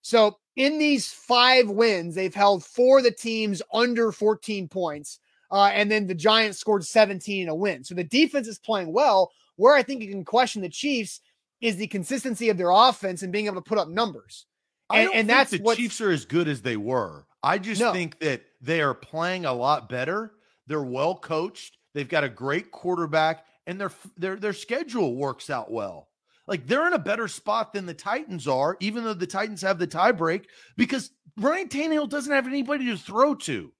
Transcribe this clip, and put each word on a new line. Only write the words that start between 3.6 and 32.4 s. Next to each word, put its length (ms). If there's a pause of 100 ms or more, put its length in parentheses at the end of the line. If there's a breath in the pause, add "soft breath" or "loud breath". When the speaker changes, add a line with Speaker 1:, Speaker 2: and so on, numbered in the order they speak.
Speaker 1:
under 380
fourteen 560
points. 520 (320)
Uh, 220
and 160
then 180
the 80
Giants 440
scored 260
seventeen 580
in 60
a 60
win. 280
So 120
the 80
defense 440
is 120
playing 340
well. 380 (240)
Where 200
I 80
think 200
you 60
can 140
question 380
the 80
Chiefs 520 (400)
is 160
the 100
consistency 640
of 80
their 120
offense 540
and 80
being 160
able 80
to 120
put 120
up 80
numbers. 580 (440)
Speaker 2:
I 100
Speaker 1:
And, 80
Speaker 2:
don't 80
Speaker 1:
and 120
Speaker 2:
think 100
Speaker 1:
that's 140
Speaker 2:
the 80
Speaker 1:
what 180
Speaker 2:
Chiefs 240
are 100
as 140
good 220
as 140
they 160
were. 480 (160)
I 160
just 240
Speaker 1:
No. 100
Speaker 2:
think 280
that 240 (180)
they 200
are 120
playing 520
a 80
lot 360
better. 440 (340)
They're 160
well 340
coached. 600 (160)
They've 140
got 160
a 60
great 420
quarterback, 720 (200)
and 160
their, 100 (260)
their, 180
their 180
schedule 600
works 340
out 220
well. 380 (360)
Like, 220
they're 200
in 60
a 60
better 280
spot 460
than 140
the 60
Titans 540
are, 320
even 240
though 120
the 120
Titans 360
have 160
the 80
tie 240
break, 360 (300 soft breath)
because 320 (280)
Ryan 320
Tannehill 400
doesn't 220
have 160